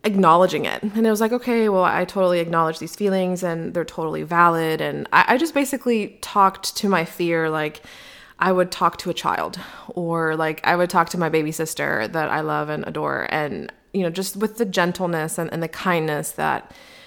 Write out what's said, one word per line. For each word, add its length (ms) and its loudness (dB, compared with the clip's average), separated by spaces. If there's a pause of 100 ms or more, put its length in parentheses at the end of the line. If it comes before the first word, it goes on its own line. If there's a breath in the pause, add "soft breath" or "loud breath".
acknowledging 600 4
it. 160 -4
And 240 0
it 40 4
was 100 0
like, 120 2
"Okay, 360 0
well, 160 4
I 200 2
totally 360 2
acknowledge 380 0
these 160 -10
feelings 480 0
and 320 -4
they're 100 -2
totally 380 -6
valid." 580 4
And 320 -4
I, 160 6
I 100 4
just 160 0
basically 640 0
talked 560 2
to 120 -2
my 160 2
fear 460 0
like 320 -4 (560 loud breath)
I 140 4
would 180 4
talk 280 0
to 120 -6
a 40 -4
child, 440 -2 (300 loud breath)
or, 480 -2
like, 300 -2
I 100 4
would 140 2
talk 200 4
to 80 -4
my 100 0
baby 240 0
sister 560 -4
that 220 -4
I 100 -2
love 280 -2
and 180 -6
adore. 440 -4
And, 420 -6 (200)
you 100 0
know, 80 0
just 260 -6
with 220 -4
the 60 0
gentleness 760 -2
and, 140 -4
and 100 -4
the 60 -4
kindness 640 -2
that, 400 -4 (340 loud breath)